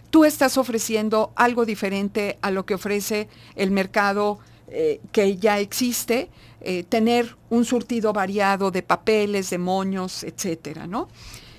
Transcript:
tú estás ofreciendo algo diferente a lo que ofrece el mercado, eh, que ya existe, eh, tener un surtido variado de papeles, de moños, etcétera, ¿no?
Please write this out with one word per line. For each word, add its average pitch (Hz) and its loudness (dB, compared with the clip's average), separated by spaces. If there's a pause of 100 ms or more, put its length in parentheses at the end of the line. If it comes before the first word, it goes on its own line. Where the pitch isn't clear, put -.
(100)
tú 311 8
estás 294 2
ofreciendo 220 0
algo 240 2
diferente 202 -2
a 196 -2
lo 190 -4
que 202 -2
ofrece 208 -4 (280)
el 196 0
mercado, 202 0 (300)
eh, 156 -2 (100)
que 202 2
ya 208 2
existe, 240 -2 (300)
eh, 180 -6
tener 233 2 (120)
un 233 4
surtido 226 0
variado 196 0
de 185 -2
papeles, 208 0
de 180 -4
moños, 185 -2
etcétera, 160 -8
¿no? 220 -6 (500)